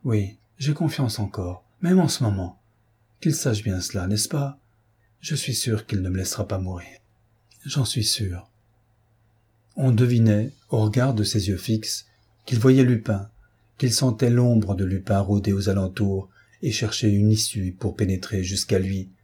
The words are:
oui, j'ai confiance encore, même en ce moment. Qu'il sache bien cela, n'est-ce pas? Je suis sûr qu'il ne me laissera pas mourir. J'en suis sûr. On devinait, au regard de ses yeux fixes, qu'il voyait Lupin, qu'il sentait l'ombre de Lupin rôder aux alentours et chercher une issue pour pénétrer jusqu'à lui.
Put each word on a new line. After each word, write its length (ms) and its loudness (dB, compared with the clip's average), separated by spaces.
oui, 340 0
j'ai 160 -2
confiance 440 -2
encore, 460 -6
même 200 4
en 80 4
ce 140 -2
moment. 380 -2
Qu'il 140 0
sache 280 -2
bien 180 -4
cela, 260 -6
n'est-ce 220 -2
pas? 300 -4
Je 140 -8
suis 200 -4
sûr 320 -2
qu'il 160 -2
ne 60 -4
me 100 -2
laissera 280 -4
pas 120 -4
mourir. 300 -8
J'en 200 -2
suis 200 -2
sûr. 440 -4
On 140 2
devinait, 640 4
au 120 0
regard 320 2
de 100 0
ses 240 -2
yeux 80 0
fixes, 500 -6
qu'il 140 -2
voyait 260 6
Lupin, 440 0
qu'il 140 0
sentait 380 2
l'ombre 440 4
de 100 -2
Lupin 360 0
rôder 320 0
aux 160 0
alentours 600 -2
et 80 -2
chercher 400 0
une 200 6
issue 480 0
pour 180 -4
pénétrer 480 -2
jusqu'à 340 -2
lui. 320 -2